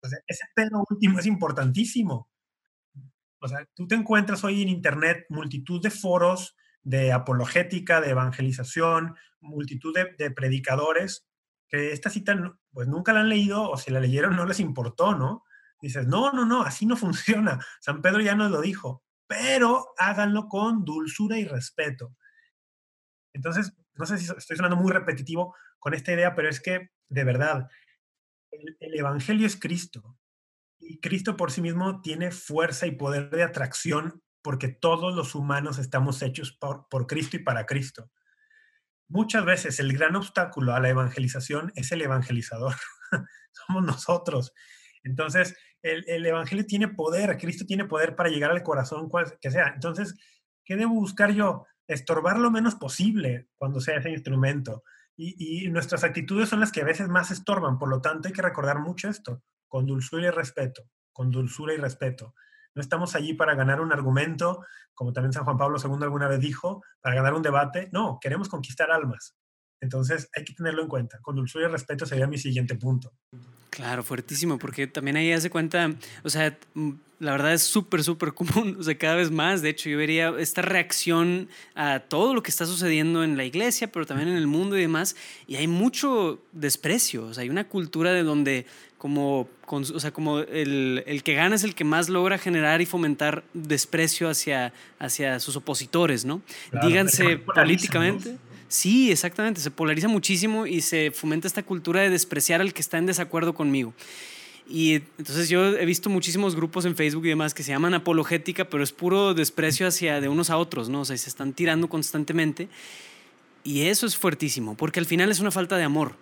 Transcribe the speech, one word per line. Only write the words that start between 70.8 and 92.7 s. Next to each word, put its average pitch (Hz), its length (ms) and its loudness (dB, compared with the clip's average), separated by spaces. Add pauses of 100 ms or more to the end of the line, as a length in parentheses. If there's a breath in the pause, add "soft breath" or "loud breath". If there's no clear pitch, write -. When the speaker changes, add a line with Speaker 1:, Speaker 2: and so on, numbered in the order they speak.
Speaker 1:
en 156 40 -6
cuenta. 123 340 -6
Con 147 140 -8
dulzura 147 320 -2
y 165 40 0
respeto 143 340 -6
sería 135 220 0
mi 143 100 -4
siguiente 127 380 -2
punto. 123 360 -2 (600)
Speaker 2:
Claro, 123 320 -6
fuertísimo, 143 560 -2
porque 139 280 -4
también 143 300 -2
ahí 160 140 2
hace 165 180 0
cuenta, 165 440 0 (300 loud breath)
o 151 60 -6
sea, 151 280 0 (160)
mm, 151 180 -4 (280)
la 151 120 -4
verdad 156 220 2
es 165 100 4
súper, 180 400 2
súper 160 300 -2
común, 190 420 0
<laughs> - 40 -12
o 170 40 -6
sea, 156 140 0
cada 160 180 2
vez 170 160 2
más. 160 300 2
De 151 80 2
hecho, 156 200 -6
yo 147 80 0
vería 160 400 2
esta 160 240 -2
reacción 175 840 2 (280 loud breath)
a 143 260 0
todo 214 320 2
lo 226 100 0
que - 80 -4
está 170 140 -2
sucediendo 165 580 2
en 151 140 2
la 131 80 -2
iglesia, 208 460 -2
pero 160 140 -4
también 147 240 -2
en 180 60 0
el 160 120 2
mundo 185 300 2
y 185 40 2
demás, 165 340 0 (320 loud breath)
y 131 80 -8
hay 151 120 0
mucho 202 720 2 (100)
desprecio, 147 760 0
o 113 80 -12
sea, 123 100 -8
hay 123 60 -4
una 196 180 -2
cultura 170 440 0
de 180 120 4
donde 139 420 2 (320 loud breath)
como 139 500 0 (180)
con, 139 180 -4
o 156 180 -6
sea, 143 100 -4
como 147 280 0
el, 139 680 0
el 143 160 -4
que 156 120 2
gana 180 200 4
es 196 80 2
el 214 100 -2
que 165 120 -2
más 160 240 4
logra 185 280 2
generar 165 440 4